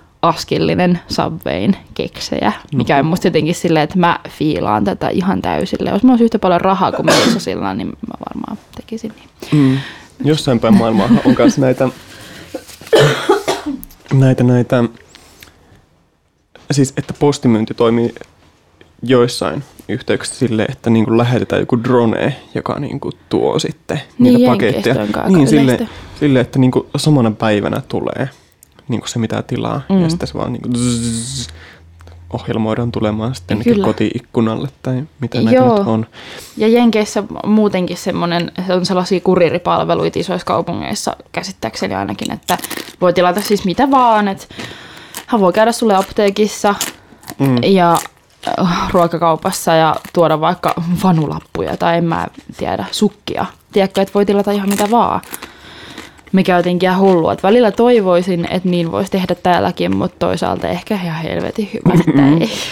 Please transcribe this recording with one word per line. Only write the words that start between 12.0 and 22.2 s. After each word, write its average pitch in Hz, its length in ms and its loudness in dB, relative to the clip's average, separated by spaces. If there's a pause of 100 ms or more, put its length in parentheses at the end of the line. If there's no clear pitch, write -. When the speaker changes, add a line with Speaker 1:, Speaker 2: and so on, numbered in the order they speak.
Speaker 2:
näitä, 131 320 4
näitä, 123 400 2 (1900)
siis 135 260 0
että - 220 -6
postimyynti 117 560 0
toimii 117 400 0 (880)
joissain 120 640 0 (240)
yhteyksissä - 500 -4
silleen, 113 340 0
että - 180 -4
niinku 113 280 2
lähetetään 113 440 0
joku 117 220 -2
drone, 123 520 0 (180)